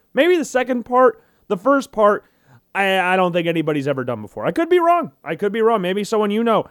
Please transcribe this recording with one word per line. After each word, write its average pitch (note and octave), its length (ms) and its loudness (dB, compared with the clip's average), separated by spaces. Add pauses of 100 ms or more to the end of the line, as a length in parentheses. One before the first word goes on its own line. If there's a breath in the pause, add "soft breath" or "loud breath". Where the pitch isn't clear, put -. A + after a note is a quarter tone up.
(120 soft breath)
Maybe E4+ 240 2
the D4+ 80 -2
second B3 400 -4
part, B3 380 2 (260 soft breath)
the G3+ 80 -2
first C4 340 0
part, G#3 340 2 (480 soft breath)
I, F#3+ 280 0
I F#3 160 0
don't F3+ 160 0
think E3+ 160 -2
anybody's D3+ 400 -2
ever C3 160 -2
done A#2+ 180 -6
before. G#2+ 240 -8
I E3+ 60 -2
could E4 160 -2
be F4+ 100 4
wrong. E4+ 320 0 (140)
I D#3 100 -8
could G3 180 -4
be A3+ 80 -2
wrong. A3 220 2
Maybe F#3+ 220 -2
someone G#3+ 260 -2
you A3 140 -2
know A3 260 0